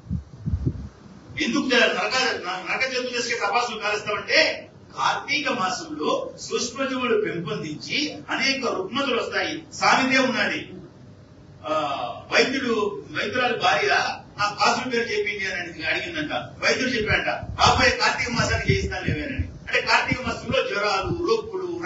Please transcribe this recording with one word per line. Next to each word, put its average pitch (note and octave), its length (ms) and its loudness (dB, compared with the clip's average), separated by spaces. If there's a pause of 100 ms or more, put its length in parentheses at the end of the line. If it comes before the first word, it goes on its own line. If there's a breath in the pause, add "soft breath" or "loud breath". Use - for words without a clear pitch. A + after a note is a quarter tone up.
(1400)
ఎందుకు A#3+ 340 2
చే-, B3 40 8
నరక-, A#3 600 2
న-, F3+ 300 -6
నరక A3+ 120 0
జంతువు B3+ 340 -2
చేసుకే A#3 180 -2
టపాసులు G#3+ 440 0
కాలుస్తామంటే G#3 880 2 (280)
కార్తీక C#4+ 540 0
మాసంలో A3 800 -2 (120)
సూక్ష్మజీవులు B3+ 800 0
పెంపొందించి E3+ 960 -4 (120)
అనేక C4 360 0
రుగ్మతులు A3+ 560 0
వస్తాయి. F3+ 420 -2 (100)
సామెతే B3+ 440 4
ఉన్నది, A3 520 2 (1000)
ఆ, B2 40 -2 (640)
వైద్యుడు, G#3 800 2
వైద్యురాలు B3 460 0
భార్య G3+ 300 4 (520)
"నా G#3 60 2
కాసుల A#3+ 440 2
పేరు A#3 140 2
చెప్పింది" G#3 480 -2
అని F3+ 100 -4
అడిగి-, D4+ 260 -8
అడిగిందంట. D#4+ 460 -2
వైద్యుడు - 560 0
చెప్పాడంట, G3+ 380 2 (320)
"రాబోయే B3+ 300 6
కార్తీక - 400 0
మాసానికి D4+ 440 2
చేయిస్తాను - 320 0
లేవేనని." D4 420 -2
అంటే - 340 -2
కార్తీక B3+ 400 2
మాసంలో A#3 420 -2
జ్వరాలు, - 680 0
రొప్పులు F3+ 560 -2